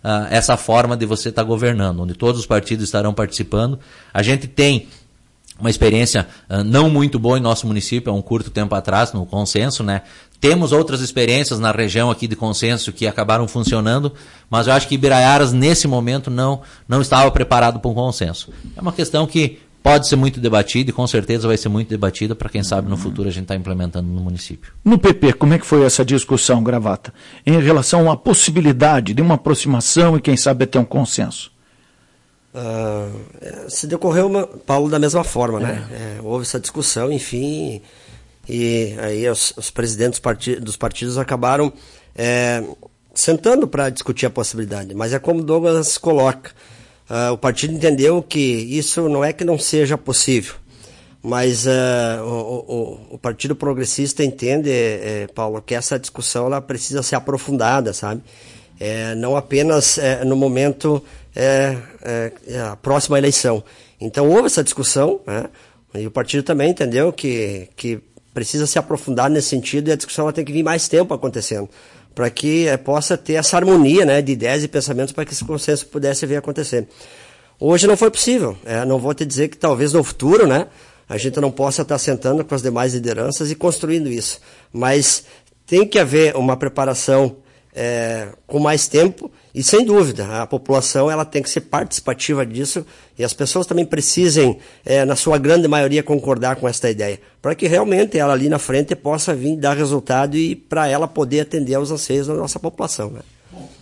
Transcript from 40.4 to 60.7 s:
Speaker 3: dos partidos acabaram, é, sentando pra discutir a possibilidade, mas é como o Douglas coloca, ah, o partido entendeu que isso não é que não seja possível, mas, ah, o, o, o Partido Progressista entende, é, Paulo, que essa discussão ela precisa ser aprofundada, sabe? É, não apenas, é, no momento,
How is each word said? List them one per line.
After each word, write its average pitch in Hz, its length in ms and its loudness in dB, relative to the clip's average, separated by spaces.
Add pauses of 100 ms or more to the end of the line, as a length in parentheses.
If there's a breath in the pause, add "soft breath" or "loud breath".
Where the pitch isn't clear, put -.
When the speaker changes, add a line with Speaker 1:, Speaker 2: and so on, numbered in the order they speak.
Speaker 3:
dos 110 160 -10
partidos 123 400 -6
acabaram, 127 560 0 (420 soft breath)
é, 120 480 -2 (520)
sentando 220 520 2
pra 139 220 -2
discutir 127 380 -4
a 117 40 0
possibilidade, 101 640 -6
mas 113 180 -4
é 135 60 -2
como 165 220 0
o 160 40 -6
Douglas 165 520 0
coloca, 135 540 0 (580 soft breath)
ah, 120 240 -2
o 110 60 -4
partido 135 340 -2
entendeu 156 500 2
que - 160 -6
isso 135 720 -2
não 143 160 0
é 156 80 0
que 175 120 -6
não 165 140 2
seja 151 380 0
possível, 127 580 -2 (680 soft breath)
mas, 123 440 0
ah, 123 560 0
o, 113 40 -8 (840)
o, 123 40 -16
o 120 40 -18
Partido 135 380 -6
Progressista 139 680 -2
entende, 139 480 0
é, 107 640 -2
Paulo, 110 280 -6
que - 120 -6
essa 120 240 -4
discussão - 480 -6
ela 139 140 -2
precisa 135 420 -8
ser - 120 -4
aprofundada, 131 800 -2
sabe? 107 260 -8 (580 soft breath)
É, 110 360 -6
não 123 220 -2
apenas, 147 600 2
é, 131 260 0
no 131 100 2
momento, 139 680 0 (360 soft breath)